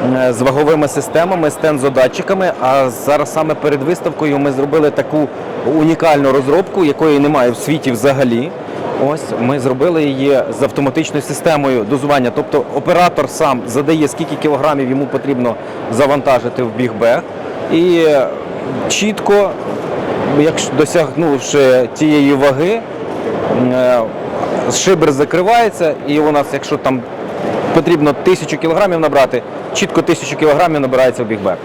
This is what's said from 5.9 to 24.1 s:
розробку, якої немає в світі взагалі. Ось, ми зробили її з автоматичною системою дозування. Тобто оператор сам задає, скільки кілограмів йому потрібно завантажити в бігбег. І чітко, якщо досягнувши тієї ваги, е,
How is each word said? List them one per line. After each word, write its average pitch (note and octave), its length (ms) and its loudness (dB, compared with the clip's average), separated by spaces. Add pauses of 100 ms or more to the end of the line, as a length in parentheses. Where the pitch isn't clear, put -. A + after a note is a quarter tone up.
розробку, D#3 540 2
якої C#3+ 340 2
немає C#3 320 4
в A#2 40 -4
світі C#3 360 -2
взагалі. C3 600 0 (580)
Ось, D#3 140 -4 (160)
ми C3 200 0
зробили C#3+ 440 0
її C3+ 360 2 (200)
з C3+ 40 2
автоматичною C#3+ 580 -2
системою C#3 600 0
дозування. C3 520 0
Тобто D3 280 0 (120)
оператор E3+ 540 2
сам C3+ 380 0
задає, C#3+ 400 0
скільки D3+ 280 -6
кілограмів C#3 540 0
йому C3+ 160 0
потрібно B2 500 -2 (360)
завантажити B2+ 720 2
в A2 120 -6
бігбег. A#2 460 0 (520)
І E3 340 4 (800)
чітко, G3+ 640 2 (880)
якщо D#3 380 0
досягнувши C#3 1160 2
тієї D3 400 4
ваги, C#3+ 460 2 (960)
е, B2+ 260 4 (760)